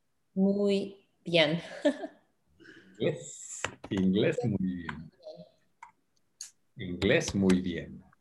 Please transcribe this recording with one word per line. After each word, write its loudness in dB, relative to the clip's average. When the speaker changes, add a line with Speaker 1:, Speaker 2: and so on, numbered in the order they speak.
Speaker 1:
muy 0
bien. 4
<laughs> 0
Speaker 2:
Inglés, -4
inglés 2
muy 0
bien. -6
Inglés 0
muy 6
bien. -6